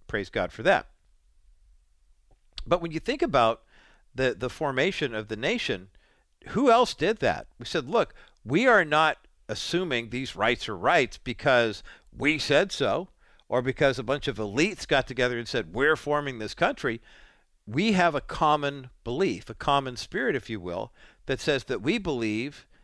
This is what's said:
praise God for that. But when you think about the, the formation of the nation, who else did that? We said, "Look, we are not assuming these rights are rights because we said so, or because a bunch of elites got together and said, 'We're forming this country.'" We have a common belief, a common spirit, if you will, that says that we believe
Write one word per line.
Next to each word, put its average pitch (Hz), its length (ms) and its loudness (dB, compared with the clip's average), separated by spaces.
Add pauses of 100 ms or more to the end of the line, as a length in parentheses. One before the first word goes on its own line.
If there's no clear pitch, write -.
praise 101 220 -4
God 92 220 -2
for 110 120 -12
that. 175 240 2 (1800)
But 175 160 0
when 165 100 -6
you 156 80 -6
think 233 220 -4
about 127 420 2 (500)
the, 127 240 0
the 123 120 -4
formation 139 640 -2
of 107 140 -6
the 107 80 -6
nation, 117 540 -4 (600)
who 240 220 4
else 240 220 4
did 208 240 0
that? 82 300 0 (120)
We 117 60 -14
said, 139 240 -4
"Look, 208 240 0 (300)
we 165 240 2
are 208 180 6
not 151 420 2 (200)
assuming 123 640 -4
these 123 260 -6
rights 110 320 0
are 104 100 -6
rights 131 400 2
because 120 640 2 (320)
we 151 240 0
said 165 320 2
so, 135 380 -2 (380)
or 127 140 0
because 131 380 2
a 123 40 -8
bunch 139 240 -2
of 113 100 -4
elites 117 500 -2
got 139 200 2
together 123 300 0
and 117 100 -8
said, 92 260 -4
'We're 143 220 2
forming 143 440 -4
this 107 140 -6
country.'" 156 480 -2 (640)
We 170 240 0
have 175 240 4
a 135 60 -2
common 143 680 0 (140)
belief, 123 440 -2
a 113 60 -12
common 139 420 0
spirit, 208 400 -4
if - 140 -8
you 110 100 -6
will, 90 320 -6 (360)
that 135 120 -2
says 139 260 0
that 107 180 -4
we 202 160 0
believe 123 640 -4 (180)